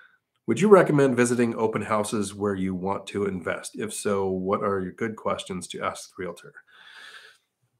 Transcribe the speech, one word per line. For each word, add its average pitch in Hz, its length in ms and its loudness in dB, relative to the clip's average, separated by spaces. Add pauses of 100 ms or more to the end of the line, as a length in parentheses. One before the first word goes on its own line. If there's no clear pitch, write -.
(500)
Would 117 100 0
you 196 60 6
recommend 151 500 8
visiting 120 380 2
open 110 280 0
houses 104 520 -2
where 101 220 -2
you 95 180 -2
want 98 320 -4
to 101 180 -4
invest? 92 540 -6
If 107 160 -6
so, 98 320 -2
what 95 380 -2
are 98 160 0
your 92 100 -6
good 110 240 -6
questions 92 540 -6
to - 120 -12
ask - 280 -8
the - 160 -12
realtor? - 300 -14 (1300)